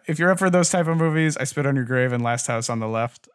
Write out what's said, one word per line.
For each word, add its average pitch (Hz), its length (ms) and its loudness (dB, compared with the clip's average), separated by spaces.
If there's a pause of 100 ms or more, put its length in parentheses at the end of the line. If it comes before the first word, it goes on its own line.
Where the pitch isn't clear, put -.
if 156 120 -4
you're 175 120 4
up 185 80 2
for 190 100 2
those 175 220 4
type 175 160 0
of 165 100 0
movies, 160 400 0
I 131 80 -6
Spit 139 220 -2
on 139 100 0
Your 127 80 0
Grave 127 280 0
and 120 100 0
Last 120 240 -2
House 117 240 -2
on 117 80 -4
the 110 100 -4
Left. 113 460 -4